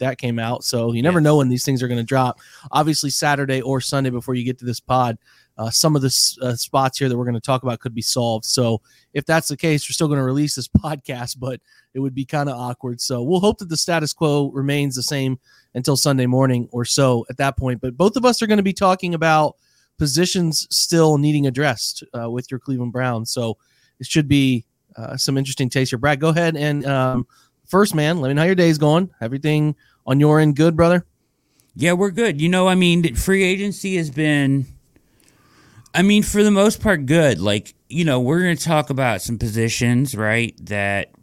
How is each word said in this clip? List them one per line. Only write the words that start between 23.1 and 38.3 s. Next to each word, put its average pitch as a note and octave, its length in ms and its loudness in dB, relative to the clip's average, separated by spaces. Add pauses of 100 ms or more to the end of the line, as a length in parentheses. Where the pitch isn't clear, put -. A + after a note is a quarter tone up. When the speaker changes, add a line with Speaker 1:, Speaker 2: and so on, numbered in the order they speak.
Speaker 1:
So A#2 260 -4 (420)
it C3 80 -12
should D3+ 200 -2
be, C3 380 2 (300)
uh, B2 200 -12
some C3+ 220 -2
interesting C3+ 320 -4
takes C3 220 -2
here. A#2+ 80 -6
Brad, C#3+ 200 0
go D#3 100 0
ahead E3 280 0
and, D3 280 -2
um, C3 420 0 (400)
first, G3+ 260 2
man, D#3 260 0
let C3 100 -2
me C#3 40 0
know D3 80 2
how E3 60 2
your F#3+ 80 2
day's E3+ 240 4
going. D#3+ 320 2 (100)
Everything D3+ 540 -2 (300)
on C3+ 140 2
your D3+ 200 6
end D3+ 160 4
good, D#3+ 200 4
brother? E3+ 300 2 (720)
Speaker 2:
Yeah, E3+ 180 2
we're G3 160 0
good. F3+ 320 -2
You E3 80 2
know, F#3 180 2
I F#3 80 2
mean, F3 400 2
free F#3+ 280 2
agency F#3+ 540 -2
has D#3+ 120 -4
been, C#3 560 0 (1300)
I D#3+ 80 2
mean, G#3 220 4
for G#3 200 2
the G#3+ 80 6
most G3+ 300 2
part, F3 240 0
good. C#3 340 4
Like, G#2 360 -2 (120)
you E3+ 160 -2
know, C#3 160 2
we're C3+ 200 0